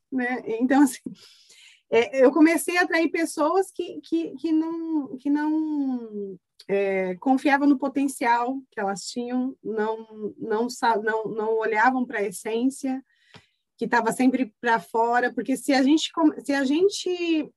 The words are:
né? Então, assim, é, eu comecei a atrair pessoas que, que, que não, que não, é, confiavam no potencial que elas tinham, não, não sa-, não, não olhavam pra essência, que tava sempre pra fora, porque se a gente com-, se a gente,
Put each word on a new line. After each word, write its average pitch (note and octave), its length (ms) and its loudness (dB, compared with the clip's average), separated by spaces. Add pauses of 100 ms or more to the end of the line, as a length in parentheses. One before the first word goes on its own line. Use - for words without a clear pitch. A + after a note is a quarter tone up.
né? B3 320 -2 (160)
Então, C4 240 4
assim, - 180 2 (880)
é, A#3+ 360 4
eu C4+ 80 8
comecei D#4+ 440 4
a F4+ 60 4
atrair E4+ 260 2
pessoas E4 640 0
que, - 280 -10
que, E4 340 -4
que D#4+ 160 -4
não, D#4+ 680 -2
que C#4+ 120 -2
não, C4+ 1040 -2 (300)
é, F#3+ 500 0
confiavam C#4 520 2
no C#4 100 4
potencial C4+ 840 -2 (120)
que - 80 -10
elas G3 220 -4
tinham, B3+ 600 -6
não, A3 720 -6
não A3+ 320 -2
sa-, A#3 300 0
não, A3 280 -2
não A3 320 -2
olhavam A3+ 460 2
pra A3 200 -6
essência, B3 760 -4 (760)
que - 80 -4
tava A3+ 240 0
sempre B3+ 500 0
pra A#3 200 2
fora, A#3 520 0
porque B3+ 240 -2
se - 160 -2
a C4+ 100 4
gente D4+ 280 4
com-, D#4 300 2
se - 120 -4
a C#4 120 0
gente, E4+ 920 0